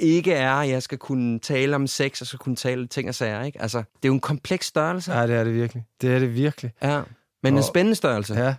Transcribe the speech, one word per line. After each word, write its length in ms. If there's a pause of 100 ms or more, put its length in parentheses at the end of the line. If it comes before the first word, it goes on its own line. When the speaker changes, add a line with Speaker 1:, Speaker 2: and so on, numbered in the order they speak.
Speaker 1:
ikke 320
er. 300
Jeg 200
skal 160
kunne 400
tale 380
om 100
sex, 340
og 60
skal 120
kunne 180
tale 300
ting 220
og 60
sager," 300
ikke? 180
Altså, 160
det 60 (200)
er 40
jo 60
en 60
kompleks 460
størrelse. 460
Speaker 2:
Ja, 140
det 100
er 80
det 100
virkelig. 300 (160)
Det 140
er 40
det 160
virkelig. 380 (100)
Speaker 1:
Ja. 180 (420)
Men 120
en 40
Speaker 2:
Og 60
Speaker 1:
spændende 300
størrelse, 400
Speaker 2:
Ja, 240